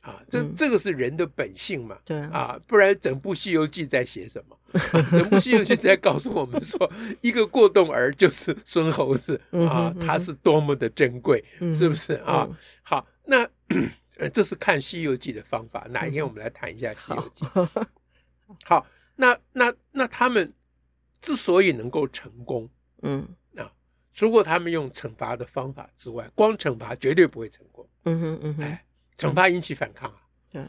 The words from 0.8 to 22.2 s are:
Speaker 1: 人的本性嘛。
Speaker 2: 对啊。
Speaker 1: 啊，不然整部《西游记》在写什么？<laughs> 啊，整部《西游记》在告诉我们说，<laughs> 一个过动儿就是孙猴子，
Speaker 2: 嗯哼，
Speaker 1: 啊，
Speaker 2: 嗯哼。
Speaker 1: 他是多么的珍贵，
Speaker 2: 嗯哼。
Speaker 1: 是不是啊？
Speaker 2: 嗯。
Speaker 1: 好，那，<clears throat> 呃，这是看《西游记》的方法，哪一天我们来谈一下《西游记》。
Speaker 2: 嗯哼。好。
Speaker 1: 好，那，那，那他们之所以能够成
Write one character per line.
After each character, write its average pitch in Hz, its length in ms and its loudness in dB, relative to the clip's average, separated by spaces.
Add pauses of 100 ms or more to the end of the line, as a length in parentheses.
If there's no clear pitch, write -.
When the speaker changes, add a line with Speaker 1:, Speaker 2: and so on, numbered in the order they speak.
Speaker 1:
人 135 240 -4
的 170 120 -2
本 110 280 -8
性 127 300 -10
嘛。 101 180 -16
Speaker 2:
对 156 140 -8
啊。 147 140 -10
Speaker 1:
啊， 131 340 -6
不 240 100 -2
然 196 240 6
整 135 200 -4
部 185 180 -6
《西 196 140 -6
游 156 160 2
记》 160 200 -8
在 127 160 0
写 95 240 -12
什 - 200 -14
么？ - 100 -20 (160)
<laughs> - 0 -
啊， 165 380 2
整 170 180 4
部 202 100 6
《西 254 120 0
游 214 120 6
记》 240 140 2
在 190 180 4
告 180 220 0
诉 180 160 -6
我 165 100 -2
们 131 200 -4
说， - 280 -4 (100)
<laughs> 226 200 -12
一 233 100 -2
个 220 140 2
过 214 240 6
动 175 220 4
儿 127 200 0
就 180 160 4
是 - 380 -2
孙 160 260 0
猴 139 240 0
子， 139 240 -4 (120)
Speaker 2:
嗯 170 180 2
哼， - 0 -
Speaker 1:
啊， 170 260 0
Speaker 2:
嗯 170 60 -10
哼。 165 60 -4
Speaker 1:
他 160 100 0
是 175 160 -6
多 156 260 4
么 147 160 0
的 117 140 -2
珍 123 320 0
贵， 123 240 2 (140)
Speaker 2:
嗯 175 120 -2
哼。 156 40 -2
Speaker 1:
是 165 120 2
不 151 60 2
是 156 200 -6 (120)
啊？ 139 240 0
Speaker 2:
嗯。 - 80 -14 (240)
Speaker 1:
好， - 260 -4 (180)
那， 247 220 4 (340)
<clears throat> - 360 -8
呃， 151 120 -4
这 208 140 2
是 185 120 -2
看 175 260 0
《西 165 220 -8
游 139 120 0
记》 127 180 -10
的 104 100 -12
方 113 260 -6
法， - 220 -12
哪 123 160 -6
一 156 40 -6
天 147 140 -4
我 131 40 -6
们 107 140 -16
来 113 60 -8
谈 - 260 -14
一 110 40 -20
下 120 160 -6
《西 - 180 -12
游 - 200 -10
记》。 - 200 -10
Speaker 2:
嗯 180 140 2
哼。 214 200 -6 (800)
好。 165 140 4
Speaker 1:
好， - 80 -10 (280)
那， 254 220 4 (140)
那， 240 220 2 (180)
那 262 160 -2
他 240 200 0
们 202 240 0 (720)
之 311 140 -4
所 185 260 2
以 185 100 4
能 117 160 -6
够 139 200 -2
成 - 240 -14 (120)